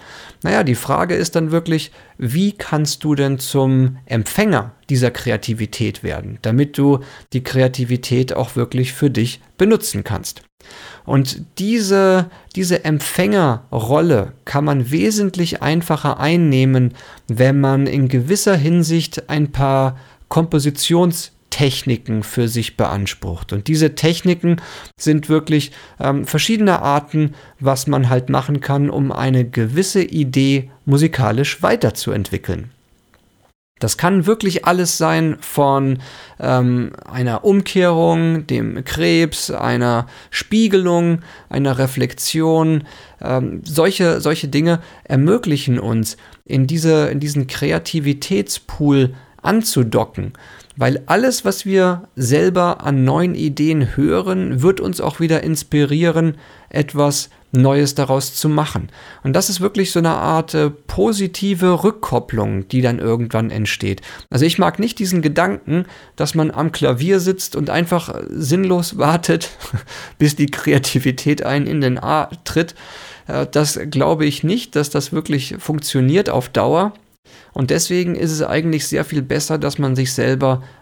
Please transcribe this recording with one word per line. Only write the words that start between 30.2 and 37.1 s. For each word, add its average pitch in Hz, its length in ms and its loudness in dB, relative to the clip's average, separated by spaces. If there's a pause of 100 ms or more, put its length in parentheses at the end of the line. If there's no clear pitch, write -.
musikalisch 139 760 2
weiterzuentwickeln. 104 1080 -2 (1120)
Das 113 140 0
kann 180 300 2
wirklich 202 380 0
alles 180 320 0
sein 160 440 0
von, 139 580 0 (400)
ähm, 123 540 0 (120)
einer 123 400 -4